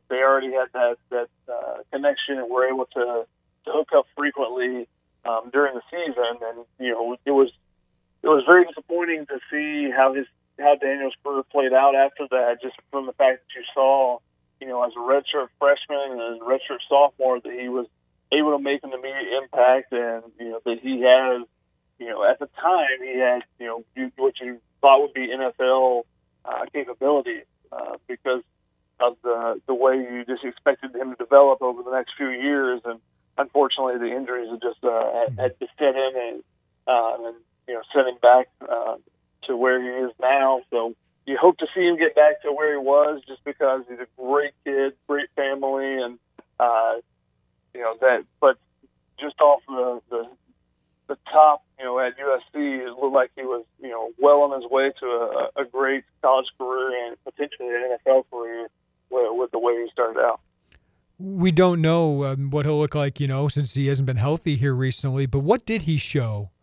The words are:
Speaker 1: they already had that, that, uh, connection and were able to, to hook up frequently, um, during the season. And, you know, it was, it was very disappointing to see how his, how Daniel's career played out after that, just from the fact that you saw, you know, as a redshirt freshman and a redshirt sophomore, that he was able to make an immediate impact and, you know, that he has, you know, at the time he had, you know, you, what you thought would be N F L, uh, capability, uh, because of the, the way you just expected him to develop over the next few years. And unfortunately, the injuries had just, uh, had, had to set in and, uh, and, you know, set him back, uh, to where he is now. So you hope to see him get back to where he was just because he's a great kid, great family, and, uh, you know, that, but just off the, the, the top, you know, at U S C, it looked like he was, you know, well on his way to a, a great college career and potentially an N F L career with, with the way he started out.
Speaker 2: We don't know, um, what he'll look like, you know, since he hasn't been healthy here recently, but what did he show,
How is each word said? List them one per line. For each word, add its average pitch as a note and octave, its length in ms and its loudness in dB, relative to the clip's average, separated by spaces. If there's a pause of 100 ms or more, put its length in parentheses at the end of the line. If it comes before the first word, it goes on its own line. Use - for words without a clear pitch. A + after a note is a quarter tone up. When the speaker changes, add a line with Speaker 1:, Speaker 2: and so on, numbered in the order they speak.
(100)
Speaker 1:
they B2+ 60 -4
already C3 360 2
had C3 200 0
that, A#2+ 240 0 (140)
that, A#2+ 180 -4 (220)
uh, A#2+ 260 -8 (160)
connection C#3 460 -2
and A#2+ 120 -8
were B2+ 160 2
able C3 200 -4
to, A#2+ 380 -4 (400)
to - 60 -12
hook D#3 260 -2
up - 100 4 (100)
frequently, B2+ 720 -4 (360)
um, A#2 280 -6
during C#3 220 2
the A#2 160 -10
season. B2 520 -4
And, A#2 220 -10 (160)
you B2 120 -4
know, A#2 320 -6
it C#3 60 -2
was, C3+ 200 4 (720)
it D#3 60 0
was C#3+ 180 4
very F3 180 10
disappointing E3+ 640 -6
to C#3 120 -8 (120)
see D3+ 440 -4
how C3+ 200 4
his, C#3 120 -6 (320)
how C#3+ 180 4
Daniel's C3+ 380 -4 (100)
career C#3 260 -4
played C3 220 0
out C#3 220 6
after C#3 360 2
that, B2 320 0
just B2+ 140 -12 (140)
from C#3 160 -6
the B2+ 60 -10
fact C3 280 2
that - 180 -18
you A#2+ 60 -16 (100)
saw, C3+ 440 2 (420)
you C3+ 60 -14
know, B2 180 -4
as A#2 120 -6
a A#2+ 40 -12
redshirt C3+ 480 0 (100)
freshman C#3 600 0
and A#2 240 -8
a - 20 -20
redshirt C3 440 -4
sophomore, C3+ 520 2
that A#2+ 120 -12
he B2 160 -8
was B2 180 -6 (460)
able D3+ 240 2
to C#3+ 60 -4
make C#3 220 -4
an C3+ 80 -12
immediate C3+ 500 -6
impact C3 500 2
and, A#2 320 -4 (160)
you A#2 100 -10
know, A2+ 140 -10
that - 180 -4
he C3 200 -4
has, C3 440 6 (520)
you A#2+ 100 -12
know, G#2 160 -4
at A2+ 140 4
the C#3 100 -10 (120)
time D3 420 0
he B2+ 160 -6
had, B2 240 2 (180)
you A#2+ 60 -10
know, A#2 180 -10 (100)
you, B2+ 220 -8
what - 240 0
you B2 180 -12 (220)
thought C#3 220 8
would C#3+ 100 -2
be B2+ 180 -6
N C3 120 -4
F B2 180 -4
L, B2+ 460 2 (380)
uh, B2 280 -8
capability, B2+ 720 -2 (280)
uh, B2 260 -12 (120)
because B2 340 -4 (580)
of A#2+ 220 0
the, A#2 440 -2
the C3 80 -2
way C3 220 4
you B2 300 -6
just B2+ 180 -8
expected C3 500 -4
him B2+ 160 -8
to B2+ 60 -14
develop C#3 440 6
over B2 220 -4
the B2 80 -10
next C3 260 -4
few C#3 120 -6
years. B2+ 560 -2
And A#2 160 -10 (360)
unfortunately, C3+ 640 0
the A#2+ 160 -4
injuries B2 360 -6
had A#2 120 -10
just, A#2+ 220 -8
uh, A#2 280 0
had, A#2 260 -2
had B2+ 220 -4
to B2+ 60 -8 (120)
set C#3 180 2
in C3+ 180 -2
and, A#2+ 300 -8 (420)
uh, A#2 300 0 (100)
and, A#2 100 -12 (300)
you B2 80 -8
know, A2+ 80 -8 (100)
set C3+ 140 4
him B2 140 -6
back, B2 280 8 (200)
uh, A#2 280 -4 (480)
to C3 120 -4
where B2+ 260 2
he B2+ 240 -4
is A#2 140 -8
now. C3+ 400 2 (100)
So A#2 240 -2 (320)
you C3+ 100 -4
hope E3+ 220 6
to - 160 -6
see F#3+ 80 0
him F3 140 2
get D#3 180 0
back D3+ 280 4
to D3 100 -4
where D3+ 200 -2
he C#3+ 60 -2
was C#3+ 480 2
just C3+ 180 -18
because C3+ 440 -2
he's A#2+ 100 -16
a B2 80 -12 (140)
great C#3+ 320 0 (120)
kid, C3+ 280 0 (160)
great C#3+ 260 -2
family, C3+ 640 -4
and, A#2+ 180 -8 (420)
uh, A2+ 340 2 (800)
you B2 60 -14
know, A2+ 200 -4
that, B2+ 240 2 (160)
but C3+ 160 4 (640)
just D3 220 -8
off D3 260 6
the, B2+ 340 -4 (100)
the, A#2 180 -6 (800)
the C#3 80 -6 (160)
top, D3+ 320 6 (140)
you C3+ 60 -12
know, B2+ 140 -4
at B2+ 200 -2
U C#3 180 0
S B2+ 60 -6 (120)
C, D3 60 -8
it B2+ 420 -6
looked C3+ 120 -2
like B2+ 200 2
he C3+ 80 -12
was, A#2+ 220 -6 (180)
you C3 60 -14
know, A2+ 220 -8 (100)
well D3 220 6
on C#3 200 0
his A#2+ 80 -12
way C3+ 300 2
to C3 60 -8
a, B2 560 -4
a - 20 -2
great C3+ 400 -4 (180)
college C3 240 2 (100)
career B2+ 520 -6
and A#2 160 -16
potentially C3 440 -10
an A#2+ 180 -4
N B2+ 80 -2
F A#2 120 -8
L C3 240 4
career A#2 380 -10 (420)
with, B2 220 0
with A#2+ 180 -2
the A#2+ 80 -4
way A#2+ 240 2
he A#2 80 -8
started A#2 300 -2
out. A#2+ 200 0 (800)
Speaker 2:
We F#3 320 0
don't F3 300 4
know, D#3+ 440 2
um, C3+ 260 -4
what C#3+ 140 -2
he'll D3+ 140 0
look D3+ 160 -2
like, C#3+ 260 -2
you C#3+ 80 -2
know, C3+ 180 -2
since C#3+ 280 -4
he C#3 140 0
hasn't C3+ 180 0
been C3 100 -2
healthy C#3+ 400 -2
here C3 180 0
recently, C3 520 -2
but C3+ 140 -2
what G3 260 0
did G#3+ 160 -2
he D#3 160 0
show, A2 520 -4 (120)